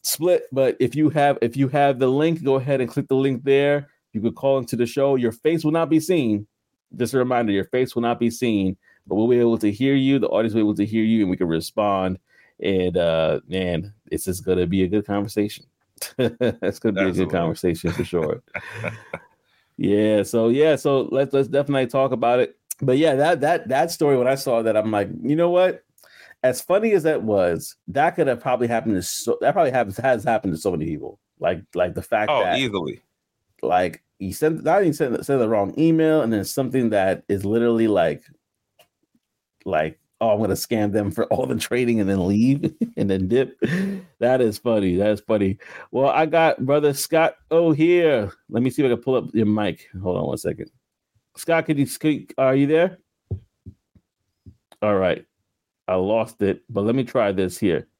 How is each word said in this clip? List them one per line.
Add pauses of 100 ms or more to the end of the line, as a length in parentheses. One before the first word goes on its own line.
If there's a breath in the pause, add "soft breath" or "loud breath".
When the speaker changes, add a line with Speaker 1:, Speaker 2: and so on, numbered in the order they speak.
Speaker 1:
split,
but
if
you
have,
if
you
have
the
link,
go
ahead
and
click
the
link
there. (240)
You
could
call
into
the
show.
Your
face
will
not
be
seen. (480)
Just
a
reminder,
your
face
will
not
be
seen, (320 soft breath)
but
we'll
be
able
to
hear
you.
The
audience
will
be
able
to
hear
you,
and
we
can
respond. (420 soft breath)
And,
uh,
man, (180)
it's
just
gonna
be
a
good
conversation. (300)
<laughs>
It's
gonna
be
a
good
Speaker 2:
Absolutely.
Speaker 1:
conversation
for
sure.
Speaker 2:
<laughs> (1300 soft breath)
Speaker 1:
Yeah.
So,
yeah.
So
let's,
let's
definitely
talk
about
it. (280)
But
yeah,
that,
that,
that
story,
when
I
saw
that,
I'm
like, (140)
"You
know
what? (600 loud breath)
As
funny
as
that
was, (100)
that
could
have
probably
happened
to
so,
that
probably
happens,
has
happened
to
so
many
people." (220)
Like, (100)
like
the
fact
Speaker 2:
Oh,
Speaker 1:
that
Speaker 2:
easily. (600)
Speaker 1:
like, (160)
he
sent,
not
even
sent,
sent
the
wrong
email,
and
then
something
that
is
literally
like, (1400)
like, (200)
"Oh,
I'm
gonna
scam
them
for
all
the
trading
and
then
leave (140)
<laughs>
and
then
dip." (600 loud breath)
That
is
funny.
That
is
funny. (340 loud breath)
Well,
I
got
Brother
Scott (140)
O
here. (180)
Let
me
see
if
I
can
pull
up
your
mic. (140)
Hold
on
one
second. (680)
Scott,
could
you
speak?
Are
you
there? (1800)
All
right. (640)
I
lost
it,
but
let
me
try
this
here. (120)